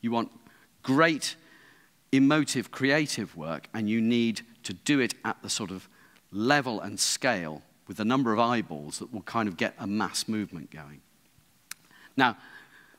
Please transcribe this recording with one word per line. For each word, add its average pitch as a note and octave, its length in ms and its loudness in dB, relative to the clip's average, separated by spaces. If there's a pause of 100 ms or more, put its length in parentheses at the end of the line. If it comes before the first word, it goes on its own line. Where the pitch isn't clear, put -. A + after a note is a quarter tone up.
You A#2 100 -2
want A#2 200 0 (500)
great D3+ 560 2 (720)
emotive, C#3 580 4
creative C#3 680 0
work, D#2+ 360 -8
and G#2+ 160 -2
you A2+ 120 2
need A#2 400 2 (220)
to - 100 -10
do C#3+ 260 0
it A#2+ 240 0
at A2 180 -4
the G2+ 80 -12
sort G2 220 -4
of F#2 160 -12 (440)
level A#2+ 500 0
and G2+ 180 -10
scale F2 640 -2 (260)
with G2 100 -14
the G#2+ 80 -2
number B2 280 2
of G#2+ 60 0
eyeballs F#2+ 600 -2
that - 140 -12
will G#2 80 -10
kind A2 260 -2
of F2+ 80 -6
get A2+ 240 -2
a A2+ 80 -8
mass G2+ 400 -4
movement G2+ 440 -6
going. D2 300 -18 (1160)
Now, B2+ 200 4 (600)